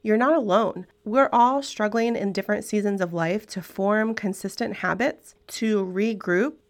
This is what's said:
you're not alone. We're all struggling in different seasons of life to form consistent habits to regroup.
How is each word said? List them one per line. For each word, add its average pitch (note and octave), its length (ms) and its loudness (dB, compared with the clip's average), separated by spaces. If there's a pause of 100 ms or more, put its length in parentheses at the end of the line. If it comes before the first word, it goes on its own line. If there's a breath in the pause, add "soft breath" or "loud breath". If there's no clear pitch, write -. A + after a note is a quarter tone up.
you're G#3+ 140 2
not C4+ 180 4
alone. G#3 520 2 (180)
We're B3+ 280 2
all B3+ 300 4
struggling A3+ 520 0
in G3+ 180 -2
different G3 320 -2
seasons G3+ 360 0
of E3+ 120 -2
life E3+ 360 -2
to F3+ 140 -8
form G#3+ 520 0
consistent G3+ 640 -6
habits - 580 -4 (140)
to G#3+ 360 0
regroup. G3 720 0 (160)